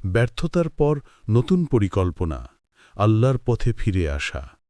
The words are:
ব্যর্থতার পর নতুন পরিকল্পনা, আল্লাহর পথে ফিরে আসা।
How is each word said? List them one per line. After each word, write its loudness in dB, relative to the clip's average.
ব্যর্থতার 0
পর 0
নতুন 2
পরিকল্পনা, 0
আল্লাহর 2
পথে 0
ফিরে -2
আসা। -8